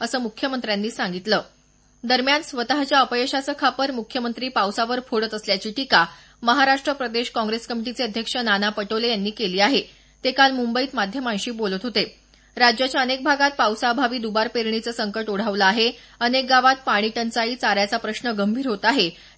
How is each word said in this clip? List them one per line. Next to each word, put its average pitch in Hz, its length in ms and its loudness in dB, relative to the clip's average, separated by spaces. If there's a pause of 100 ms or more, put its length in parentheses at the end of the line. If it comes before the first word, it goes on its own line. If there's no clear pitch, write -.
असं 233 200 -4
मुख्यमंत्र्यांनी 226 720 -4
सांगितलं. 185 500 0 (640)
दरम्यान, 254 380 2
स्वतःच्या 277 560 0
अपयशाचं 269 600 0
खापर 269 320 0
मुख्यमंत्री 240 580 -6
पावसावर 233 520 0
फोडत 220 340 -2
असल्याची 208 360 -4
टीका 214 340 4 (380)
महाराष्ट्र 269 500 4
प्रदेश 240 380 -4
काँग्रेस 226 360 -2
कमिटीचे 233 360 -4
अध्यक्ष 226 340 -4
नाना 208 320 2
पटोले 220 420 -2
यांनी 208 200 -2
केली 196 300 -2
आहे. 214 220 4 (420)
ते 262 80 0
काल 269 200 4
मुंबईत 247 420 -2
माध्यमांशी 226 560 -4
बोलत 214 320 -2
होते. 208 360 -4 (380)
राज्याच्या 247 440 2
अनेक 262 220 0
भागात 277 280 2
पावसाअभावी 240 680 0
दुबार 220 300 0
पेरणीचं 226 440 -2
संकट 220 360 -4
ओढावलं 202 360 0
आहे. 226 280 4 (280)
अनेक 254 240 0
गावात 254 300 6 (120)
पाणी 214 220 2
टंचाई, 233 460 -2
चाऱ्याचा 208 420 0
प्रश्न 214 320 -6
गंभीर 220 380 0
होत 208 180 -2
आहे. 214 260 4 (280)